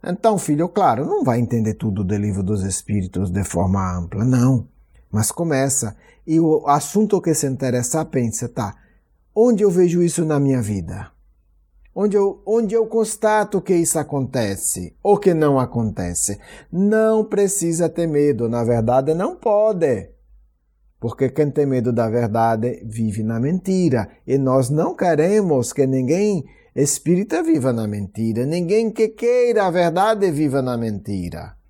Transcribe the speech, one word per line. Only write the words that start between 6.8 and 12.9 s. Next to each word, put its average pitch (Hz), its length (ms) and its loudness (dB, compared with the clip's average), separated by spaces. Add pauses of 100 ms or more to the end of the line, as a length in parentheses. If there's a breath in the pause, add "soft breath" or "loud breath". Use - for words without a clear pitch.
que 165 120 0
se 147 140 0
interessa, 131 560 -2
pensa, 120 460 -4
"Tá, 101 260 -6 (580 soft breath)
onde 220 300 4
eu 202 80 4
vejo 175 300 4
isso 170 240 0
na 151 160 2
minha 135 200 2
vida? 95 480 -6 (840)
Onde 202 220 0
eu, 196 280 0
onde 220 300 0
eu 226 100 2
constato 214 760 0